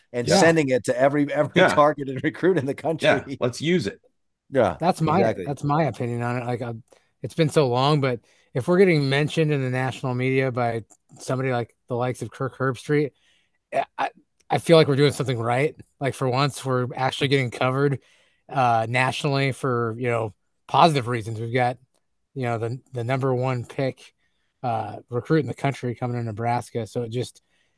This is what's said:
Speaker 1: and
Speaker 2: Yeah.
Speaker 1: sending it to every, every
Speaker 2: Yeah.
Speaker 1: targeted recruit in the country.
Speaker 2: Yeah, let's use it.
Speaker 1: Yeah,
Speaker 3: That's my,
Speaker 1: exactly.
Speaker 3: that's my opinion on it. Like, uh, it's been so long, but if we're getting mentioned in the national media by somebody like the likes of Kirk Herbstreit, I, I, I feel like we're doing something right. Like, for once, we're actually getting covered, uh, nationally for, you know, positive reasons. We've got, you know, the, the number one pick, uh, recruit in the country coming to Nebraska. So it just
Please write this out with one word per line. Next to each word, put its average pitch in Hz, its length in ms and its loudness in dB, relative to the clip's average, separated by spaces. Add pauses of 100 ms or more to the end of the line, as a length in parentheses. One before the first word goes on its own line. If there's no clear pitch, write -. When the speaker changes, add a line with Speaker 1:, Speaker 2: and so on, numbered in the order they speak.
(120)
Speaker 1:
and 120 160 -4
Speaker 2:
Yeah. 147 120 6
Speaker 1:
sending 160 300 6
it 127 160 0
to 123 140 0
every, 139 320 2
every 147 300 2
Speaker 2:
Yeah. 185 60 8
Speaker 1:
targeted 143 560 2
recruit 165 340 0
in 131 80 -2
the 139 80 -2
country. 160 360 -2
Speaker 2:
Yeah, 127 300 0
let's 123 220 -2
use 160 260 0
it. - 140 -8 (480)
Speaker 1:
Yeah, 107 300 2
Speaker 3:
That's 170 220 0
my, 160 180 2
Speaker 1:
exactly. 107 260 0
Speaker 3:
that's 143 180 -8
my 147 200 0
opinion 120 400 -4
on 120 140 -2
it. 123 80 -6
Like, 120 160 -4
uh, 117 120 -8 (480)
it's - 140 -10
been 160 140 4
so 151 180 4
long, 135 340 2
but 127 200 -2 (340)
if 131 120 -2
we're 180 120 4
getting 165 280 6
mentioned 151 440 2
in 143 100 0
the 127 80 -2
national 127 460 -2
media 131 360 0
by 117 320 -2 (360)
somebody 131 320 -2
like 120 240 -4 (140)
the 127 60 -2
likes 123 280 -4
of 113 80 -10
Kirk - 260 -8
Herbstreit, 135 540 -2 (600)
I, - 140 -2 (140)
I, - 100 -2 (400)
I 127 80 0
feel 165 200 4
like 156 100 6
we're 139 80 0
doing 139 180 4
something 127 260 -4
right. 120 360 -2 (240)
Like, 160 160 -4
for 135 120 -4
once, 131 380 -2
we're 127 300 -2
actually 131 340 -2
getting 131 220 2
covered, 135 480 0 (500)
uh, 117 400 2
nationally 139 640 0
for, 120 460 -2
you 123 120 -4
know, 113 240 -2 (340)
positive 139 400 4
reasons. 110 320 -6
We've 117 140 -8
got, 123 240 0 (580)
you 135 80 -6
know, 117 160 -2
the, 117 200 -6 (120)
the 123 120 -6
number 131 300 0
one 127 320 -2
pick, - 480 -6 (480)
uh, 110 360 -4 (120)
recruit 123 300 0
in - 80 -2
the 110 80 -8
country 127 400 -4
coming 120 220 -6
to 120 60 -4
Nebraska. 117 640 -4
So 123 180 -6
it 117 60 -8
just 120 320 -6 (360)